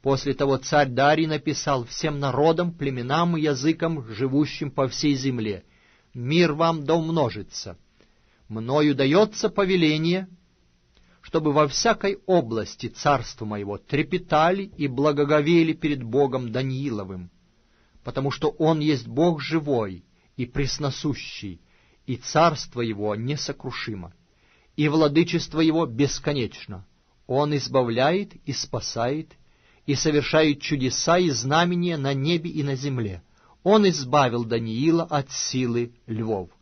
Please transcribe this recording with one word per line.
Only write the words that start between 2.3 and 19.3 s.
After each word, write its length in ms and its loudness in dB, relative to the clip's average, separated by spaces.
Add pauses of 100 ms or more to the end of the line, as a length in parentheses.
племенам 640 0
и 40 0
языкам, 640 0
живущим 640 -2
по 160 0
всей 280 0
земле: 480 -4 (500)
"Мир 400 2
вам 320 0
да 100 4
умножится. 840 -2 (720)
Мною 480 2
даётся 540 2
повеление, 800 0 (920)
чтобы 300 0
во 160 4
всякой 580 0
области 640 0
царства 580 -2
моего 320 -6
трепетали 880 0 (140)
и 100 -2
благоговели 840 2
перед 300 -4
Богом 480 0
Данииловым, 800 -6 (720)
потому 260 -4
что 200 -2
Он 300 2
есть 280 0
Бог 340 0